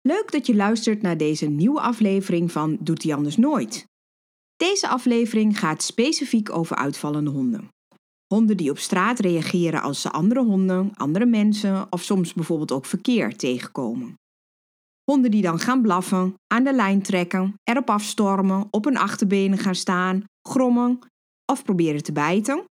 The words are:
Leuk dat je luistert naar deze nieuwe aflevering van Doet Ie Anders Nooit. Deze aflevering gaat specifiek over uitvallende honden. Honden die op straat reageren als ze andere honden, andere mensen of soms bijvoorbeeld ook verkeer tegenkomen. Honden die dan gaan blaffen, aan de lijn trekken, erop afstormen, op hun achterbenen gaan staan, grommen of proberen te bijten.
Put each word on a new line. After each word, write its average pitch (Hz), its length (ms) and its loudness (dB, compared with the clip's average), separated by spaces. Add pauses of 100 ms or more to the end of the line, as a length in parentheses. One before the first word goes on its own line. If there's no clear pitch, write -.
Leuk 403 320 0
dat 294 140 0
je 247 80 2
luistert 214 480 2
naar 175 140 0
deze 156 300 0
nieuwe 170 340 2
aflevering 196 720 0
van 156 280 -2
Doet 160 240 -4
Ie 156 100 0
Anders 147 220 -2
Nooit. 226 500 0 (680)
Deze 381 320 0
aflevering 233 720 2
gaat 156 240 -2
specifiek 233 680 -2
over - 260 -4
uitvallende 147 540 -2
honden. 127 380 -4 (680)
Honden 214 220 4
die 156 140 0
op 147 80 -4
straat 208 400 0
reageren 170 640 0
als 143 180 -4
ze - 100 -6
andere 226 340 2
honden, 190 500 0
andere 165 320 0
mensen 208 640 2
of 175 120 -6
soms 190 300 0
bijvoorbeeld 156 400 -2
ook 131 140 -4
verkeer 185 500 -2
tegenkomen. 123 760 -6 (920)
Honden 262 260 4
die 208 120 4
dan 165 160 0
gaan 247 240 0
blaffen, 185 520 0 (120)
aan 233 180 2
de 277 80 0
lijn 196 300 2
trekken, 185 520 -2 (100)
erop 254 260 0
afstormen, 196 800 0
op 214 140 -2
hun 277 140 0
achterbenen 196 600 0
gaan 196 160 0
staan, 185 500 -2 (240)
grommen 247 500 2 (540)
of 269 120 -4
proberen 160 380 0
te 160 100 -8
bijten. 202 600 0